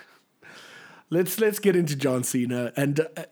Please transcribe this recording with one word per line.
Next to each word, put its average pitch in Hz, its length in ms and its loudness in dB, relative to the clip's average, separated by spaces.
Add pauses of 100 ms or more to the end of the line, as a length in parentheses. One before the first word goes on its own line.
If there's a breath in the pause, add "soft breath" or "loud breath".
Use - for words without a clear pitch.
(1120 loud breath)
let's, 175 280 0
let's 214 220 2
get 190 160 4
into 156 180 2
John 131 300 0
Cena. 123 520 -2
And, 143 240 0
uh, 160 320 -4